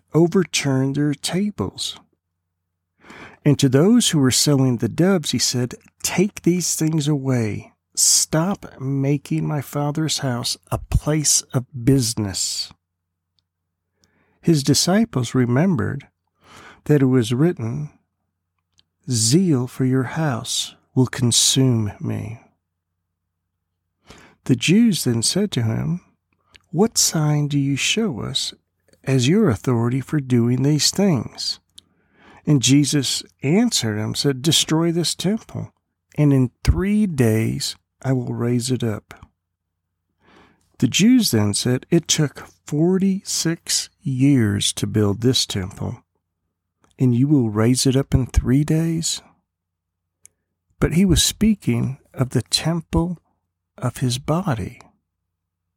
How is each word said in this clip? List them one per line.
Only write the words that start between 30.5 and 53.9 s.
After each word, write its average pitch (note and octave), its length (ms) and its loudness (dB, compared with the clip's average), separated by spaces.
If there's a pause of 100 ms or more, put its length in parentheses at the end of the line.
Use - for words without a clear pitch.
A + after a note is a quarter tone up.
these D3 280 2
things?" - 680 -2 (840)
And D3 160 4
Jesus C#3 640 2 (180)
answered C#3+ 580 0
them, A2+ 160 -6
said, C3+ 260 -2
"Destroy E3 500 2
this E3 240 -2
temple, E3+ 580 -6 (420)
and D3 180 4
in B2+ 180 2 (100)
three G3+ 460 2
days A#2+ 680 0 (240)
I C3 100 -2
will B2 220 -2
raise A#2+ 360 -2
it B2 140 -2
up." A2 300 -6 (1700)
The - 100 2
Jews A3+ 420 4
then G#2 220 2
said, B2+ 360 -2
"It E3+ 200 2
took - 380 -2 (180)
forty-six F3+ 1200 -2 (120)
years B2+ 720 2
to - 140 -4
build G2+ 340 0
this B2+ 240 2
temple, G2 580 -10 (960)
and B2+ 160 2
you C3+ 140 2
will C3 200 2
raise A2 360 2
it B2+ 100 2
up C3+ 180 0
in C3 120 0
three C3+ 400 0
days?" E3 560 -4 (1600)
But D3+ 140 0
he F3+ 120 4
was E3 160 2
speaking B2+ 800 -2 (120)
of B2+ 200 -4
the B2 100 0
temple E3 800 -4 (580)
of - 200 -6